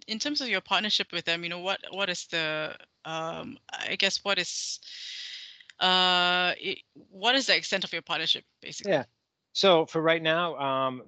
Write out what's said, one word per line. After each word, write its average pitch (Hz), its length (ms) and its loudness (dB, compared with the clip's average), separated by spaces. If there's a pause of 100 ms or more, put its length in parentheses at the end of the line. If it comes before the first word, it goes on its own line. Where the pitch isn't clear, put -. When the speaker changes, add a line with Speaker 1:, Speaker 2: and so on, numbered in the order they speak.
Speaker 1:
in 220 100 -6
terms 294 220 -4
of 262 80 -6
your 196 120 -2
partnership 196 520 -2
with 175 120 -4
them, 170 180 -2
you 170 60 -6
know, 175 120 -8
what, 185 200 -4 (100)
what 190 180 -4
is 180 180 -6
the, 156 500 -4 (280)
um, 160 540 -8 (140)
I - 240 -6
guess, 196 280 2
what 196 140 0
is, - 400 -6 (1000)
uh, 180 800 6
it, 190 180 -6 (320)
what 196 240 0
is 269 120 2
the 190 100 4
extent 185 280 -2
of - 80 -10
your 170 100 -6
partnership, 156 420 -2 (160)
basically? 202 320 -4
Speaker 2:
Yeah. 135 120 4 (500)
So 170 320 6
for 160 160 -2
right 165 200 2
now, 160 360 2
um, 131 500 0